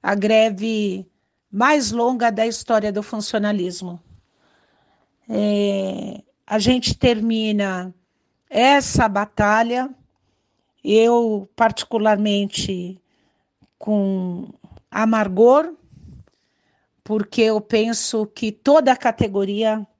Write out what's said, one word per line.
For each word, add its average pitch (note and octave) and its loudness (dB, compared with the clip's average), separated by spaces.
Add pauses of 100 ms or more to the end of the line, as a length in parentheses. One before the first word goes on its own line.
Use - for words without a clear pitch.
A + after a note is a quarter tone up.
a G3+ 0
greve G#3 0 (440)
mais B3 0
longa A#3 0
da A3 -2
história G#3+ -2
do G#3 -4
funcionalismo. G3 -6 (1300)
É, G3+ -2 (240)
a G#3+ -2
gente B3 0
termina G#3+ -2 (560)
essa C4 2
batalha, G#3+ 0 (920)
eu A3 2
particularmente G3+ -2 (800)
com F#3+ -2 (420)
amargor, A3+ 2 (1300)
porque G#3+ -2
eu A3 2
penso A3 -2
que G#3+ -6
toda C#4 4
a B3 4
categoria G#3+ -2 (140)